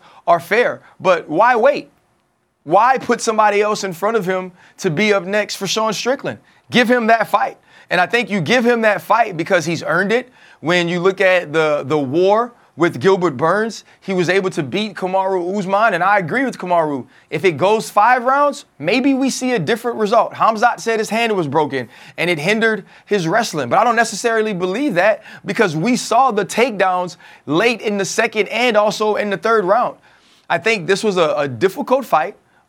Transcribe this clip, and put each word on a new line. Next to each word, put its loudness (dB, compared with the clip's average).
are 4
fair, 0
but 0
why 2
wait? 0
Why 4
put -2
somebody 2
else -2
in -4
front -2
of -2
him -4
to -2
be 2
up 0
next -4
for -6
Sean -2
Strickland? -4
Give 2
him 2
that 4
fight. -2
And 0
I 4
think 0
you -2
give 2
him 2
that 2
fight 0
because 0
he's -4
earned 0
it. -2
When 0
you -2
look 0
at 2
the, 0
the 0
war 0
with 0
Gilbert 2
Burns, -2
he -8
was 0
able 0
to -6
beat -4
Kamaru -2
Usman. 0
And 0
I 4
agree -2
with -4
Kamaru. -2
If -2
it 2
goes 0
five 2
rounds, 0
maybe 2
we 0
see -4
a 0
different -4
result. 2
Khamzat 0
said -2
his -4
hand 0
was 0
broken -2
and -2
it 0
hindered 0
his -2
wrestling. -2
But 2
I 4
don't 2
necessarily 0
believe -2
that 2
because 0
we 0
saw 2
the -2
takedowns -2
late 0
in -4
the -2
second -2
and 0
also 0
in -2
the -4
third 0
round. 0
I 0
think -2
this 0
was 0
a, 2
a -2
difficult -2
fight -2